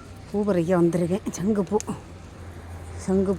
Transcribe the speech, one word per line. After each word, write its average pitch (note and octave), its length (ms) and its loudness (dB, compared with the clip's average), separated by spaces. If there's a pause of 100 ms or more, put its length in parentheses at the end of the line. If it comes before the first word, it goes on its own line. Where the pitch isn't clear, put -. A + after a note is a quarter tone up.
(300)
பூ G3+ 80 -4 (100)
பறிக்க F3 320 2
வந்திருக்கேன். E3+ 580 2
சங்குப்பூ, G3+ 400 2 (1300)
சங்கு F#3+ 340 4